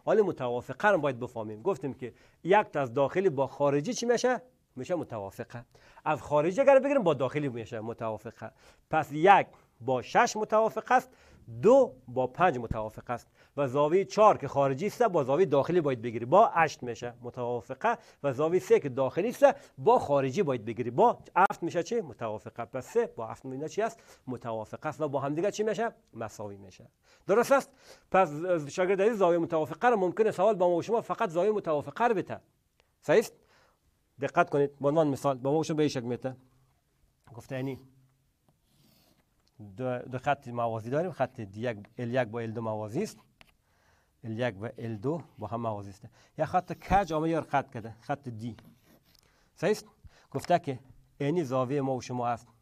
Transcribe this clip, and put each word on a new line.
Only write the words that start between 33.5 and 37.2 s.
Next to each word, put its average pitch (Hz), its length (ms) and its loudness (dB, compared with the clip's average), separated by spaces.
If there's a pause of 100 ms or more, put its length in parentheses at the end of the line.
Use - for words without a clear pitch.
دقت 170 280 2
کنید، 143 300 0
به 139 80 0
عنوان 156 200 4
مثال 135 300 -2
با 135 140 -2
ما 156 60 2
و 160 60 0
شما 156 140 -4
به 151 60 2
این 143 60 2
شکل 120 160 -6
می‌ته. 123 300 -6 (1000)